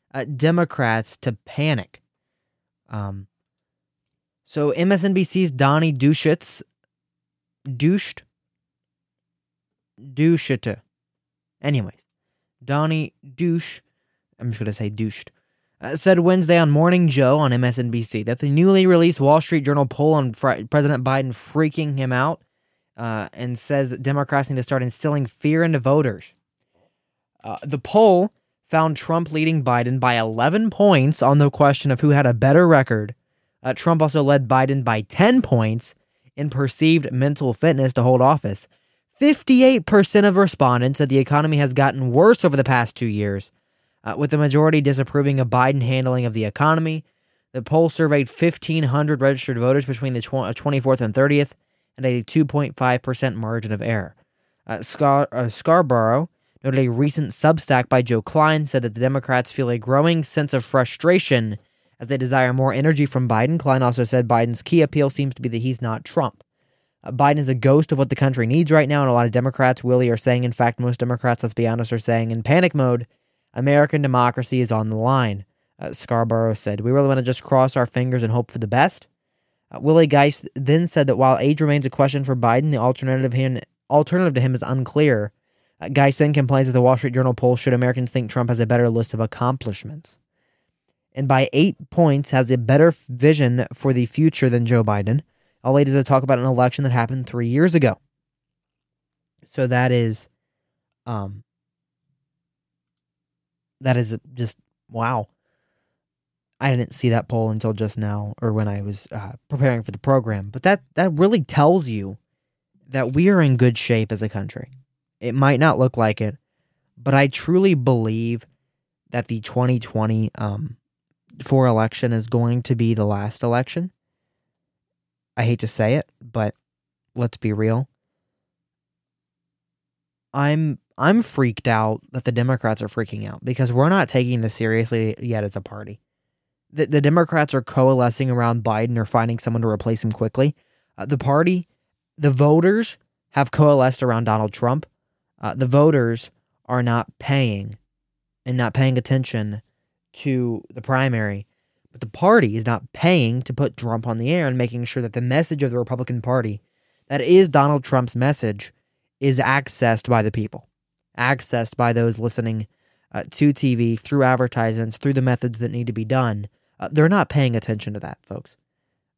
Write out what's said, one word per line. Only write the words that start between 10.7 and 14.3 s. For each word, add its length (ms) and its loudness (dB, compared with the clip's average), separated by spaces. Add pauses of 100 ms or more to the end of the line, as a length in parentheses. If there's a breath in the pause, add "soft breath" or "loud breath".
Anyways, 400 -4 (600)
Donnie 520 -4 (100)
Douche, 560 -4 (600)